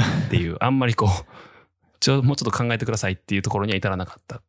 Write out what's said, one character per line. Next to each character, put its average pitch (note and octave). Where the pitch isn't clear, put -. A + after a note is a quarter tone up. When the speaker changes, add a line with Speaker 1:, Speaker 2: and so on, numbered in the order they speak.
Speaker 1:
っ -
て -
い E2+
う、 D#2+
Speaker 2:
<laughs> -
Speaker 1:
あ B2
ん C3+
ま B2+
り A#2
こ A2
う、 -
ち C3
ょ-、 C3+
も C#3
う -
ち -
ょ A#2
っ -
と -
考 A#2+
え G#2+
て A2+
く A2+
だ F#2
さ G2
い F#2
っ F2
て -
い G2
う F#2+
と -
こ G2+
ろ G2+
に A2
は -
至 G#2
ら F#2+
な F2+
か -
っ -
た -
っ -